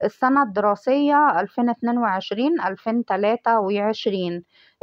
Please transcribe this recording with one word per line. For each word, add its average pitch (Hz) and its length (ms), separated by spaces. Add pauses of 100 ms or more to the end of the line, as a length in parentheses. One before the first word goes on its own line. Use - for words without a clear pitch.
السنة 262 380
الدراسية 254 1000
ألفين 240 300
اتنين 240 280
وعشرين 226 640
ألفين 226 440
تلاتة 220 560
وعشرين. 196 840 (380)